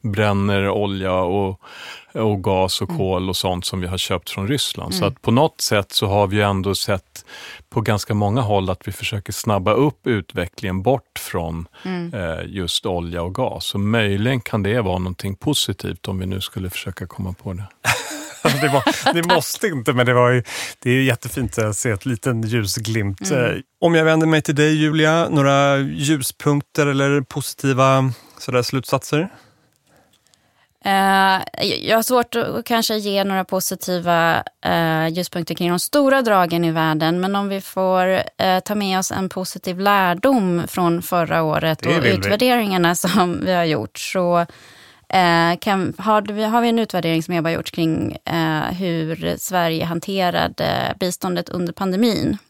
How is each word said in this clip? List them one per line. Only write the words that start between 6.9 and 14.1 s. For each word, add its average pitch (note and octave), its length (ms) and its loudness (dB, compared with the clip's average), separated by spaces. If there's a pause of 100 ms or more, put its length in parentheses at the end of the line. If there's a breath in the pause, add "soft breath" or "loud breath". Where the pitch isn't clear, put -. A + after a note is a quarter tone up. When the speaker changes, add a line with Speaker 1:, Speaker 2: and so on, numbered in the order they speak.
Speaker 1:
på - 120 -2
ganska G#2+ 340 0
många G#2 260 2
håll G2+ 300 0
att - 180 -6
vi G2 40 -8
försöker - 400 -8
snabba G#2 400 0
upp C3 340 2
utvecklingen F#2+ 760 -2
bort B2+ 360 -2
från, E2 480 -6 (180 loud breath)
Speaker 2:
Mm. F3 300 -6
Speaker 1:
eh, E2+ 320 -6
just F2+ 400 -6
olja F2 360 -4
och F2+ 120 -6
gas. - 320 -4
Så - 120 -6
möjligen G#2+ 640 0